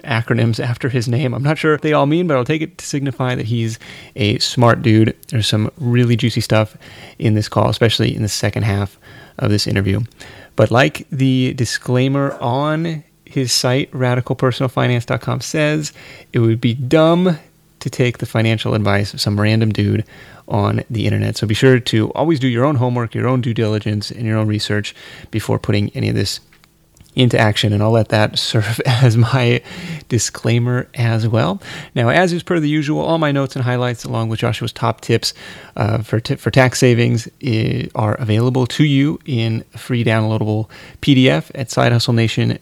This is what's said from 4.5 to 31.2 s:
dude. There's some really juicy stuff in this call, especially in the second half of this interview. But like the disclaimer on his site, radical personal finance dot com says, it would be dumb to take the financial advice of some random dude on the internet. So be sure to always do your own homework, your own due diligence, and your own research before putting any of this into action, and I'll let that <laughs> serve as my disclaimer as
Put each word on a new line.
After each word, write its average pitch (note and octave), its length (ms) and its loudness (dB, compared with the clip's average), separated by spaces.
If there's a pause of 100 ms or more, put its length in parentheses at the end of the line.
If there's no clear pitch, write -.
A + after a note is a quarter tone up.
dude. A2 340 4 (120)
There's A2 200 -2
some G#2+ 300 0
really A#2+ 360 2
juicy A2+ 280 -2
stuff A2 340 0 (420)
in G#2+ 160 2
this G#2+ 140 0
call, A2+ 220 2
especially A#2 440 0
in A#2 80 -4
the G#2+ 60 -2
second - 340 -4
half G2+ 360 -2 (400)
of - 120 -2
this G#2 160 0
interview. G2+ 360 0 (520)
But - 160 4
like - 400 2
the C3 440 0
disclaimer C3+ 840 -2
on D3+ 640 -2 (220)
his C3 260 -4
site, C3 420 0
radical B2+ 440 -2
personal C3 320 0
finance B2 380 0
dot C3 160 -4
com B2+ 180 -4
says, D3+ 520 -2 (400)
it B2 60 0
would A2+ 220 2
be A#2 140 0
dumb D#3+ 640 2 (420)
to - 100 -6
take B2 280 -2
the A#2+ 80 -6
financial A2+ 480 0
advice G2+ 380 0
of - 80 -10
some G2+ 200 0
random A2 320 2
dude G2+ 320 0 (420)
on G#2+ 420 0
the G#2 180 -2
internet. G#2+ 300 -2
So G#2+ 120 -2
be A2 60 2
sure B2+ 260 4
to A2 320 0
always D#3 260 0
do C3 80 -2
your A#2+ 180 0
own D3+ 120 2
homework, A#2+ 360 -2
your A2+ 140 -2
own B2+ 140 0
due A2+ 140 -2
diligence, G#2+ 580 -2
and A2+ 120 -10
your A2 140 0
own A2 80 0
research G#2 480 -2 (380)
before A2 260 -2
putting G#2 380 -2
any A2 120 -2
of A2+ 60 -2
this G#2 240 -4 (800)
into A#2+ 220 4
action, G#2+ 340 2
and G2+ 100 2
I'll A2+ 100 2
let A2+ 180 2
that G#2+ 280 0
<laughs> - 0 -
serve A2 460 -2
as A#2+ 320 4
my A#2+ 460 2 (480)
disclaimer A#2+ 760 -2 (100)
as A2+ 300 0